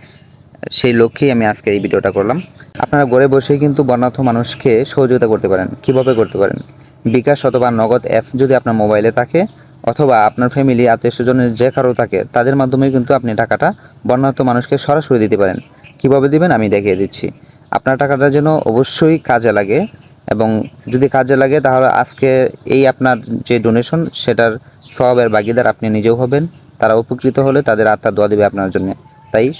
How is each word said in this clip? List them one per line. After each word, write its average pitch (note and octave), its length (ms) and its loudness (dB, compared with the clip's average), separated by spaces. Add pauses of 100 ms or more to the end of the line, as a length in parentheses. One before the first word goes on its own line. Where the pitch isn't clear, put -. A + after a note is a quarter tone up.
(720)
সেই - 220 -2
লক্ষ্যেই A#2 380 0
আমি A#2 140 0
আজকে G#2+ 260 -2
এই G2+ 140 0
ভিডিওটা G2 260 0
করলাম। G2+ 260 -2 (460)
আপনারা C#3+ 220 0
ঘরে B2+ 220 2
বসেই C#3 360 0
কিন্তু D3 200 0
বন্যার্থ B2 340 0 (120)
মানুষকে A#2 420 -2 (140)
সহযোগিতা B2 420 0
করতে G#2+ 240 0
পারেন। F#2 160 0 (140)
কিভাবে C3 380 0
করতে G2+ 180 -2
পারেন? G2 200 0 (480)
বিকাশ B2 400 0
অথবা B2 220 0 (120)
নগদ A2+ 300 0
অ্যাপ A2+ 160 0 (140)
যদি C3 200 2
আপনার A#2 220 -2
মোবাইলে G#2 300 2
থাকে, B2 280 -2 (440)
অথবা B2+ 320 2 (120)
আপনার B2 260 0
ফ্যামিলি, C3 300 0 (100)
আত্মীয় A#2+ 220 -2
স্বজনের B2 400 0
যে A#2+ 200 0
কারো B2+ 180 0
থাকে, G#2 260 -2 (140)
তাদের B2+ 220 0
মাধ্যমে C3+ 300 0 (100)
কিন্তু B2 180 0
আপনি A#2+ 220 -2
টাকাটা A2+ 320 0 (420)
বন্যার্থ C3 320 0
মানুষকে B2 360 0
সরাসরি C#3+ 420 0
দিতে G#2+ 180 0
পারেন। F#2+ 200 0 (400)
কিভাবে C#3 360 2
দিবেন E3 240 2
আমি A2 180 0
দেখিয়ে G2+ 260 0
দিচ্ছি। F#2 260 -6 (440)
আপনার - 300 -2
টাকাটা C#3 280 0
যেন C#3+ 180 0 (220)
অবশ্যই C3+ 460 2 (140)
কাজে A#2 280 2
লাগে, G#2 220 0 (540)
এবং A2 160 0 (380)
যদি B2+ 280 0
কাজে C3 260 2
লাগে C3+ 240 2
তাহলে C3 220 2 (140)
আজকে - 280 -2 (460)
এই C3+ 120 4
আপনার C3 280 0 (300)
যে B2 140 0
ডোনেশন, A#2 400 0 (220)
সেটার A#2 300 0 (400)
সওয়াবের B2 440 2
ভাগীদার A2+ 380 0
আপনি - 160 -6
নিজেও G#2+ 320 0
হবেন। C3+ 220 0 (340)
তারা A2 240 2
উপকৃত B2+ 380 -4
হলে C3+ 200 0 (100)
তাদের A2 240 2
আত্মা G#2+ 220 -2
দোয়া G#2 160 2
দিবে G#2 140 2
আপনার G2 260 -2
জন্য। F#2+ 180 -4 (400)
তাই A2+ 160 0 (140)